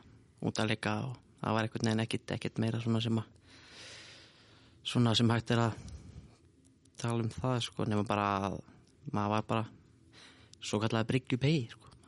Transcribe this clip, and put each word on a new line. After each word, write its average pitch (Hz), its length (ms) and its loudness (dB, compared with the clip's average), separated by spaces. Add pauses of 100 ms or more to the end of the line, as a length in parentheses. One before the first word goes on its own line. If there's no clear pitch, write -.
(420)
út 110 160 -2
að 110 100 0
leika 107 240 0 (140)
og 127 100 -8 (260)
það 107 120 0
var 110 80 2
einhvern - 240 -2
veginn 110 200 2
ekkit, - 280 -6
ekkit - 240 -6
meira 113 220 0
svona 113 220 0
sem 113 160 -2
að, 110 60 -4 (1600)
svona 117 320 4
sem 117 140 6
hægt 117 200 2
er 117 80 4
að 113 160 4 (1200)
tala 117 240 0
um 110 80 0
það, 127 320 0
sko, - 220 -4
nema 104 220 2
bara 104 200 2 (240)
að 78 100 -6 (520)
maður 104 160 0
var 107 140 2
bara 113 240 0 (960)
svokallaður 110 440 0
bryggju 127 320 0
pey, 139 320 2
sko. - 180 -20 (200)